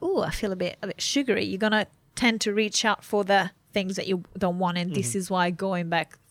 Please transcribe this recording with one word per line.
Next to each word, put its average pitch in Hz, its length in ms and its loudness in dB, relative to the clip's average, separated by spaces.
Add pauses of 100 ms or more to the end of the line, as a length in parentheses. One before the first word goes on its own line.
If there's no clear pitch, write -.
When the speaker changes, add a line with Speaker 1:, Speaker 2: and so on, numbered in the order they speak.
Speaker 1:
"Ooh, 349 180 2
I 160 100 0
feel 208 200 -2
a 190 40 -4
bit, 180 260 -4
a 202 60 -6
bit - 140 -8
sugary." 220 440 2
You're 190 140 -4
gonna 214 260 2 (300)
tend 226 260 2
to 208 120 -2
reach 214 300 0
out 214 220 0
for 202 180 0
the 190 280 4 (220)
things 190 220 -2
that - 120 -6
you 185 160 -2 (140)
don't 180 220 0
want. 175 200 0
And 180 160 -4
this 190 140 0
Speaker 2:
Mm-hmm. - 100 -2
Speaker 1:
is 180 100 -6
why 180 220 2
going 175 380 -2
back 165 280 -2 (140)